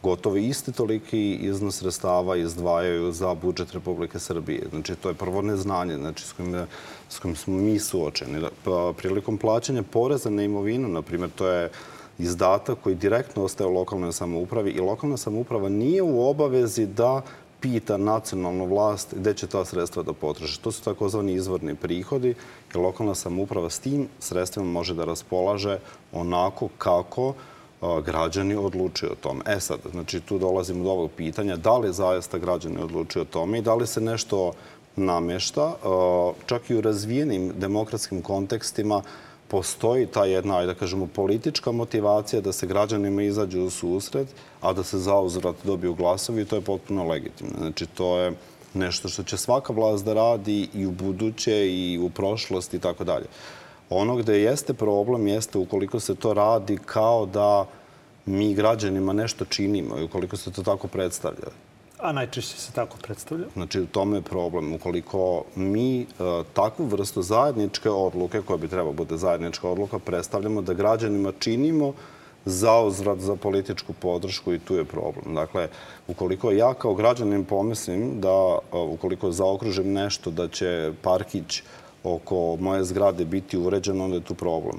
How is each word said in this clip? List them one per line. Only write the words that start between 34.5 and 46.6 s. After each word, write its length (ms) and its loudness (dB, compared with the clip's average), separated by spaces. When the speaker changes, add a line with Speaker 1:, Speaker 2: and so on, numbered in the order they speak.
Speaker 1:
namešta. 800 0
A, 480 4
čak 240 -2
i 40 2
u 60 4
razvijenim 760 0
demokratskim 640 -2
kontekstima 800 0
postoji 580 2
ta 180 2
jedna, 340 2
ajde 140 2
da 60 -6
kažemo, 280 -2
politička 640 0
motivacija 680 2
da 120 0
se 140 -4
građanima 560 2
izađe 380 0
u 100 0
susret, 580 -2
a 120 2
da 100 -2
se 160 -4
zauzvrat 680 2
dobiju 300 0
glasovi 480 0
i 20 0
to 120 -2
je 80 -2